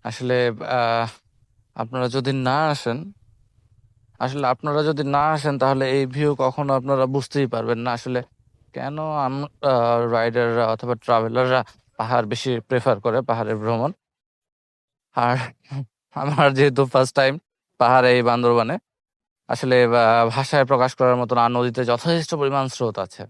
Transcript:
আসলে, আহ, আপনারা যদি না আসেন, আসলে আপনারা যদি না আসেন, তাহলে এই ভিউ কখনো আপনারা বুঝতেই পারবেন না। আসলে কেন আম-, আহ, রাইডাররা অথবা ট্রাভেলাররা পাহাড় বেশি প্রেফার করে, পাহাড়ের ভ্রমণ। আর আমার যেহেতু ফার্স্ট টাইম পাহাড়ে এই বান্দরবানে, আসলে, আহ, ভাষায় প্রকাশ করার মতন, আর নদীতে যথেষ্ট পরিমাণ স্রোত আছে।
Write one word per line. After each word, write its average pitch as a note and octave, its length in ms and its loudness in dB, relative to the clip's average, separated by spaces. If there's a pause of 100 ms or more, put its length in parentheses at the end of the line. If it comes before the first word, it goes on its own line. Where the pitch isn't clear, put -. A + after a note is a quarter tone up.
আসলে, B2 480 -2 (100)
আহ, A#2 460 0 (680)
আপনারা B2 320 -4
যদি C3 260 -2
না C3+ 340 0
আসেন, D3 440 -4 (1080)
আসলে C3 280 -4
আপনারা D3 360 -2
যদি D3+ 200 -2
না C#3+ 280 0
আসেন, C#3+ 260 -2
তাহলে C3 340 2
এই C#3 140 2
ভিউ C#3+ 340 -2
কখনো C#3 340 0
আপনারা C3 320 0
বুঝতেই C3+ 420 -2
পারবেন A2+ 300 -4
না। A#2+ 140 -4
আসলে B2 300 -4 (520)
কেন C#3 260 -8
আম-, C#3+ 460 -4
আহ, A#2+ 680 0
রাইডাররা A#2 540 0
অথবা A2+ 300 -2
ট্রাভেলাররা A#2+ 680 0 (340)
পাহাড় A2+ 280 0
বেশি A#2 340 -4
প্রেফার A#2 400 0
করে, A#2+ 220 0
পাহাড়ের A2+ 340 -4
ভ্রমণ। A#2 360 -2 (1200)
আর B2 220 0 (760)
আমার C#3+ 380 2
যেহেতু C3+ 320 4
ফার্স্ট C3 300 2
টাইম C3+ 220 2 (400)
পাহাড়ে B2+ 340 6
এই B2 100 4
বান্দরবানে, A#2+ 560 2 (680)
আসলে, B2+ 380 2
আহ, A#2 440 4
ভাষায় C3+ 360 0
প্রকাশ B2+ 300 0
করার B2+ 200 2
মতন, B2 220 -2
আর A#2+ 140 2
নদীতে B2 340 -2
যথেষ্ট D#3+ 500 -2
পরিমাণ C#3 320 -2
স্রোত A2+ 320 -6
আছে। F#2+ 300 -10